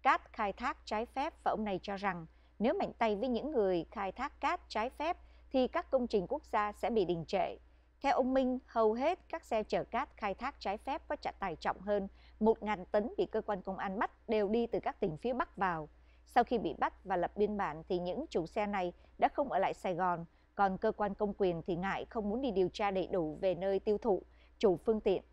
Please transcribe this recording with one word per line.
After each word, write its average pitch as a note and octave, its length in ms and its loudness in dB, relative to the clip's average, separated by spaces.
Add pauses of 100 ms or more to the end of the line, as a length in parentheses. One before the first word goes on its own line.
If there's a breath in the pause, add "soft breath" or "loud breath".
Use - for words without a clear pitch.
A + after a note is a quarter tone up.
cát D4+ 300 2
khai G#3 200 -2
thác C4 340 -8
trái A3+ 200 -4
phép - 380 -6
và G#3 60 4
ông G3 140 -2
này G3 180 -2
cho G3+ 140 -6
rằng F#3 300 -4 (320 soft breath)
nếu B3 160 2
mạnh D4+ 240 -2
tay G#3+ 180 2
với A#3+ 120 -2
những A#3+ 220 -2
người F#3+ 400 2
khai G3 220 -6
thác - 280 -10
cát E4 280 0
trái A3+ 220 -4
phép E4 260 -4 (360 soft breath)
thì B3+ 160 4
các - 220 -4
công B3 160 2
trình G3 220 0
quốc D4 140 -4 (100)
gia G#3 200 0
sẽ G#3 180 -2
bị A3 140 4
đình E3 200 -2
trệ. - 320 -2 (460 soft breath)
Theo C#4 120 2
ông C4 200 2
Minh, B3+ 320 2
hầu A3 260 2
hết C#4 260 0 (100)
các E4 160 -10
xe A3 180 -2
chở F3+ 220 -2
cát - 320 -6
khai G3 180 -4
thác B3+ 260 -8
trái G#3+ 180 -4
phép D4+ 300 -6
có D4+ 80 -4
trọng - 220 -6
tải F3 180 -4
trọng - 240 -4
hơn G3+ 280 0 (320 soft breath)
một A3 220 4
ngàn G#3 220 -4
tấn G#3+ 340 0
bị F#4+ 80 2
cơ A3 140 -2
quan G3 220 -6
công F#3+ 160 -8
an F#3+ 200 -4
bắt - 300 -4
đều G#3+ 200 2
đi A#3 180 2
từ F#3 140 -2
các - 200 -6
tỉnh E3 160 -2
phía A#3+ 160 -4
Bắc D4+ 240 -4
vào. E3 320 -2 (380 soft breath)
Sau A#3+ 180 4
khi A#3+ 140 0
bị D#3 200 -2
bắt - 260 -2
và F#3 120 -2
lập F3 200 0
biên G#3 200 2
bản D#3+ 320 -4
thì F#3 100 0
những F3+ 320 -4
chủ E3+ 160 0
xe G#3 200 -2
này F#3+ 260 -2 (260 soft breath)
đã C4+ 100 4
không C#4 240 0
ở E3+ 60 2
lại F#3 160 2
Sài F#3 200 -4
Gòn, F3 300 0 (300 soft breath)
còn F#3+ 240 2
cơ A3 140 2
quan G#3 220 -2
công G3+ 240 -2
quyền F3 280 2
thì F3 100 0
ngại E3+ 340 -2
không G#3 180 -4
muốn A#3 140 -2
đi C4 80 0
điều F#3 180 2
tra G3+ 220 -2
đầy F#3+ 160 0
đủ D#3 340 -2
về F#3 140 2
nơi F#3+ 240 0
tiêu G#3 200 0
thụ, G3 240 2 (360 soft breath)
chủ F#3 180 4
phương A3 240 0
tiện. F#3+ 220 2 (100)